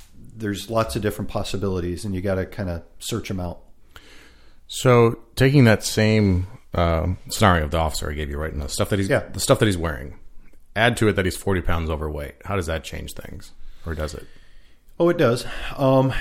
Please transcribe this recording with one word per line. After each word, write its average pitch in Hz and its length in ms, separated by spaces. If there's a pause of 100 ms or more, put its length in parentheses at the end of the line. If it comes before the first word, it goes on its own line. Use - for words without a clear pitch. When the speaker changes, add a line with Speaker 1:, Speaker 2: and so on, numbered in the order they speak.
(360)
Speaker 1:
there's 104 340
lots 113 260
of 107 60
different 101 280
possibilities, 92 760
and 101 80
you 92 80
gotta 92 240
kinda 90 380 (160)
search - 320
'em 98 80
out. 87 200 (1080)
Speaker 2:
So 120 520 (160)
taking 135 300
that 107 180
same, 104 640 (260)
um, 82 440 (120)
scenario 87 360
of 71 60
the 87 60
officer 80 320
I 76 40
gave 73 160
you, 71 80
right, 78 140
and 73 100
the 71 80
stuff - 200
that 104 100
he's, 98 100
Speaker 1:
Yeah. 123 220
Speaker 2:
the - 80
stuff - 200
that 117 60
he's 98 120
wearing, 82 380 (600)
add 117 220
to 110 100
it 101 60
that 95 120
he's 90 120
forty 95 240
pounds 82 280
overweight. 73 460 (100)
How 101 100
does 92 120
that 80 160
change 76 300
things, - 380 (340)
or 82 80
does 76 200
it? - 120 (760)
Speaker 1:
Oh, 170 100
it 175 80
does. 127 280 (320)
Um, 135 440